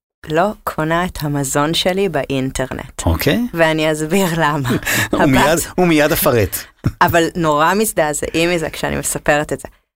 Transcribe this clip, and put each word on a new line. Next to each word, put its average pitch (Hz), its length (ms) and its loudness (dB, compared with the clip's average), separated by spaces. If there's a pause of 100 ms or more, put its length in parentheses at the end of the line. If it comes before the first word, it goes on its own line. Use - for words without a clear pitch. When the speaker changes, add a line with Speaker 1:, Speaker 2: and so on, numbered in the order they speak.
(300)
Speaker 1:
לא 175 220 0 (120)
קונה 165 420 -2
את 180 160 -8
המזון 147 520 -2
שלי 190 360 0
באינטרנט. 131 960 -4
Speaker 2:
אוקיי. 85 340 0 (140)
Speaker 1:
ואני 156 380 2
אסביר 156 360 0 (100)
למה. 147 320 0 (240)
Speaker 2:
<laughs> - 200 -2
ומיד, 165 280 4
Speaker 1:
הבת 165 180 4 (180)
Speaker 2:
ומיד 156 340 4
אפרט. 120 460 2 (240)
Speaker 1:
<laughs> - 240 2
אבל 170 300 4
נורא 160 380 2
מזדעזעים 170 800 0
מזה 160 180 -2
כשאני 147 300 -4
מספרת 147 540 0
את 131 60 -4
זה. - 80 -14 (280)